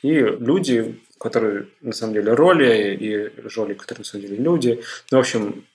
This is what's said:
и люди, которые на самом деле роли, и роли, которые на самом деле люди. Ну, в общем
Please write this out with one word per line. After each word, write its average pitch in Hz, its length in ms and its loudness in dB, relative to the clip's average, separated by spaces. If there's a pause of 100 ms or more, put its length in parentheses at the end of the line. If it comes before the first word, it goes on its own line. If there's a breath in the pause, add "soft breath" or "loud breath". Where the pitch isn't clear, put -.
и 143 120 0
люди, 123 840 0 (200)
которые 104 460 -2 (140)
на 117 120 -8
самом 110 220 -6
деле 107 200 2
роли, 127 680 4
и 107 300 -4 (260)
роли, 104 180 -4
которые - 260 -14
на 110 40 -16
самом 101 220 -12
деле 101 120 -8
люди. 127 440 0 (300 loud breath)
Ну, 131 60 6
в - 20 6
общем 107 440 -4 (100)